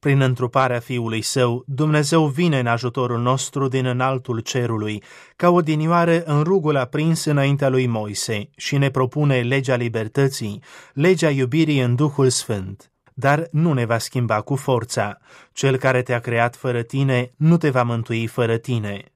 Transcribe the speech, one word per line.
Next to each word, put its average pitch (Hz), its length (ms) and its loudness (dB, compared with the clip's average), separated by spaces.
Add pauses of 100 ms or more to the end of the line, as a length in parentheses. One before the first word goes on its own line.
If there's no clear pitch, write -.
Prin 139 200 2
întruparea 123 580 0
Fiului 117 440 -4
Său, 123 440 0
Dumnezeu 151 600 2
vine 147 320 0
în 123 80 0
ajutorul 120 540 -2
nostru 131 480 0
din 127 180 0
înaltul 127 520 -2
cerului, 110 640 -4 (340)
ca 175 140 2
odinioară 170 760 2
în 147 180 0
rugul 156 340 0
aprins 151 480 -2
înaintea 143 440 2
lui 131 180 2
Moise, 107 720 -4
și - 200 -4
ne 139 140 2
propune 135 500 0
legea 123 340 0
libertății, 117 880 -2 (300)
legea 160 380 2
iubirii 143 500 2
în 120 140 2
Duhul 139 340 2
Sfânt. 101 640 -4 (220)
Dar 143 360 0
nu 160 220 2
ne 123 120 0
va 117 140 0
schimba 113 420 -2
cu 139 160 -4
forța. 113 600 -2 (340)
Cel 135 240 0
care 127 260 2
te-a 120 180 -2
creat 117 360 0
fără 120 260 -4
tine 127 540 -2
nu 160 200 4
te 156 140 2
va 127 120 2
mântui 117 440 -2
fără 117 300 0
tine. 104 480 -6 (120)